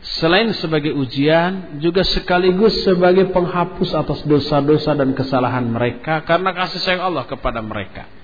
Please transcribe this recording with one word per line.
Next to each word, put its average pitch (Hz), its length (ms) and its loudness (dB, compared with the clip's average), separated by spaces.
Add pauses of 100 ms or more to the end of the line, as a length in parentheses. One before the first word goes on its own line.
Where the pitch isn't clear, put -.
Selain 190 560 0
sebagai 151 400 -2
ujian, 156 800 0
juga 170 240 0
sekaligus 185 800 2
sebagai 180 480 4
penghapus 180 640 -2
atas 151 320 -2
dosa-dosa 147 720 2
dan 135 160 2
kesalahan 127 480 0
mereka 120 640 -2
karena 180 240 2
kasih 180 320 -6
sayang 180 240 -2
Allah 160 160 -2
kepada 120 400 -6
mereka. 107 480 -10 (140)